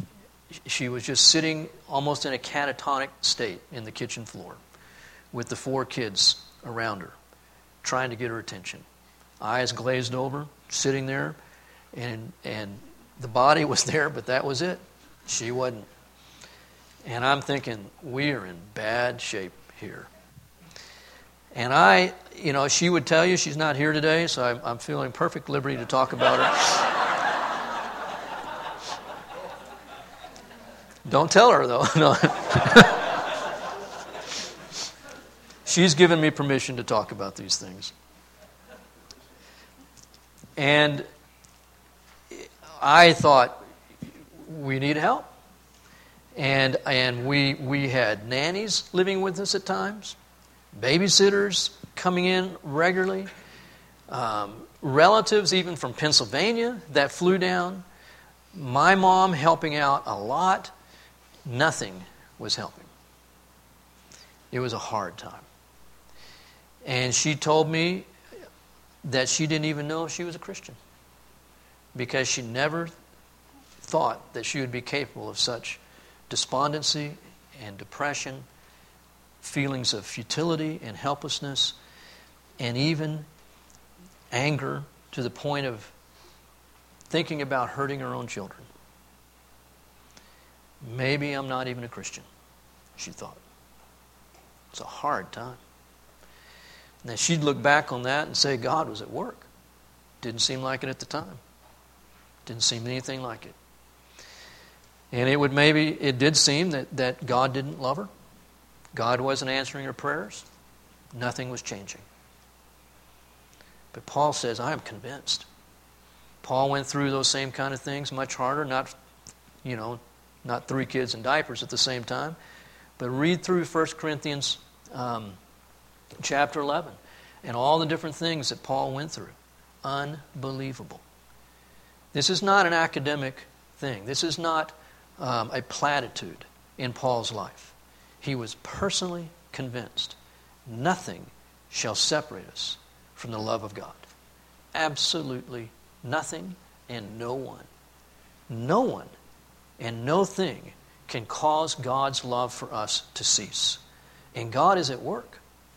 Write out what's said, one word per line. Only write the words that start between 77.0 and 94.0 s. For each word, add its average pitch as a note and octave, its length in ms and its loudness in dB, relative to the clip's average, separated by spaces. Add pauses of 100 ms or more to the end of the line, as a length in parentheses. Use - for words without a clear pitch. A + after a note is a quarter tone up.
and G#2 160 -14
depression, C3+ 640 -6 (960)
feelings C3+ 540 -2
of G#2 120 -6
futility D#3 800 -4
and A2+ 140 -12
helplessness, C#3+ 760 -4 (880)
and A#2+ 160 -4
even D3+ 480 0 (1080)
anger C#3 520 -2 (280)
to C3 120 -6
the A#2+ 60 -4
point C#3+ 360 -4
of A2 240 -8 (1160)
thinking D#3 360 -4
about C3 280 -2
hurting C#3 320 -6
her B2 120 -8
own B2 140 -8
children. G2 340 -12 (2250)
"Maybe C3+ 500 -2
I'm C#3 160 -6
not B2+ 200 -4
even B2 180 -8
a A#2 40 -12
Christian," - 340 -14 (760)
she - 140 -12
thought. - 260 -16 (1300)